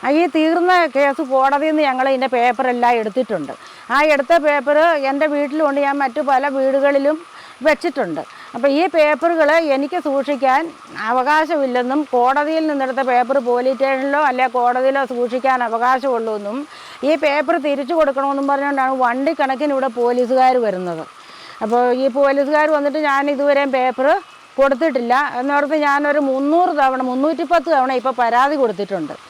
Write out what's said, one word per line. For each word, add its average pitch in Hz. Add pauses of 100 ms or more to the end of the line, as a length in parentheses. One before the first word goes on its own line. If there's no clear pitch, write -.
ആ, 247 (100)
ഈ 339 (120)
തീർന്ന 339 (220)
കേസ് 277 (100)
കോടതിയിൽ 277
നിന്ന് 302
ഞങ്ങൾ 254
ഇതിൻ്റെ 262
പേപ്പറെല്ലാം 247
എടുത്തിട്ടുണ്ട്. 214 (420)
ആ - (160)
എടുത്ത 277 (120)
പേപ്പർ 294 (320)
എൻ്റെ 285
വീട്ടിലുണ്ട്, 285
ഞാൻ 277
മറ്റു 269
പല 269 (100)
വീടുകളിലും 277 (500)
വെച്ചിട്ടുണ്ട്. 254 (340)
അപ്പോൾ 247 (100)
ഈ 339 (120)
പേപ്പറുകൾ 302 (240)
എനിക്ക് 285
സൂക്ഷിക്കാൻ 269 (460)
അവകാശമില്ലെന്നും 269 (120)
കോടതിയിൽ 294
നിന്നെടുത്ത 262
പേപ്പർ 254 (100)
പോലീസ് 247
സ്റ്റേഷനിലോ 269
അല്ലെ 254
കോടതിയിലോ 254
സൂക്ഷിക്കാൻ 254
അവകാശമുള്ളൂവെന്നും 226 (520)
ഈ 311 (120)
പേപ്പർ 294 (100)
തിരിച്ചു 277
കൊടുക്കണമെന്നും 277
പറഞ്ഞുകൊണ്ടാണ് 277 (100)
വണ്ടിക്കണക്കിന് 269
ഇവിടെ 262
പോലീസുകാർ 247
വരുന്നത്. 180 (580)
അപ്പോൾ 233 (200)
ഈ - (100)
പോലീസുകാർ 285
വന്നിട്ട് 285 (100)
ഞാൻ 277
ഇതുവരെയും 277
പേപ്പർ 254 (500)
കൊടുത്തിട്ടില്ല 262 (260)
എന്നോർത്ത് 285
ഞാനൊരു 294
മുന്നൂറ് 302
തവണ, 262 (100)
മുന്നൂറ്റിപ്പത്ത് 311
തവണ 262
ഇപ്പോൾ 247
പരാതി 247
കൊടുത്തിട്ടുണ്ട്. 196 (160)